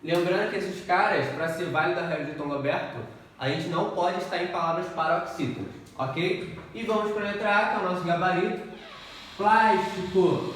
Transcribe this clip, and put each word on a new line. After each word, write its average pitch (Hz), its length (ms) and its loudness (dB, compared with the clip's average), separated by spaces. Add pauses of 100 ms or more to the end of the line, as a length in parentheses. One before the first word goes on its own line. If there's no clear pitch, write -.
Lembrando 180 500 2
que 202 60 -4
esses 185 280 -6
caras, 180 500 2
pra 160 140 -2
ser 175 160 -4
válido 175 340 0
a 175 80 -2
regra 151 180 -2
de 147 60 -8
ditongo 147 240 -6
aberto, 135 420 -2 (400)
a 131 120 -4
gente 165 180 -2
não 175 240 0
pode 180 280 0
estar 180 220 -2
em 180 60 -2
palavras 170 400 0
paroxítonas, 165 840 -2 (260)
ok? - 600 -2 (160)
E 226 100 -8
vamos 214 280 0
pra 208 120 -2
letra 202 340 2
A, 214 120 6
que - 60 0
é 208 40 0
o 180 120 0
nosso 180 140 -2
gabarito. 175 680 0 (640)
Plástico 190 1200 4